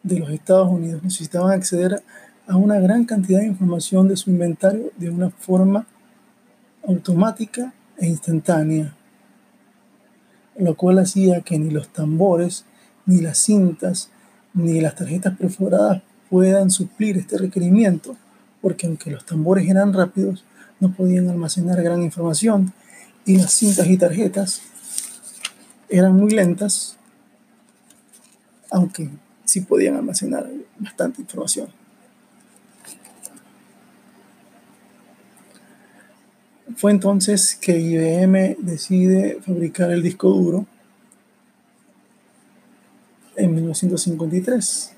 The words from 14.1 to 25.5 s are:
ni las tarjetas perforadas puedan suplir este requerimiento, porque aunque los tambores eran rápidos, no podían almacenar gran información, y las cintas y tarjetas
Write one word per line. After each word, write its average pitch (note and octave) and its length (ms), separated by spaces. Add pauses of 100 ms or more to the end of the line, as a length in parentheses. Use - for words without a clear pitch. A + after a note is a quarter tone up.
ni E3 280
las D#3 120
tarjetas F#3 420
perforadas F#3+ 680 (260)
puedan F#3+ 400
suplir F#3+ 480
este F#3 220
requerimiento, F#3+ 760 (460)
porque F3+ 240
aunque D#3+ 240
los C#3 160
tambores F3 420
eran F#3+ 260
rápidos, F#3+ 520 (340)
no F#3 140
podían F3+ 340
almacenar F3 540
gran E3+ 220
información, F#3 680 (540)
y F#3+ 120
las F#3 140
cintas F#3+ 360
y F#3 100
tarjetas F#3+ 640 (1300)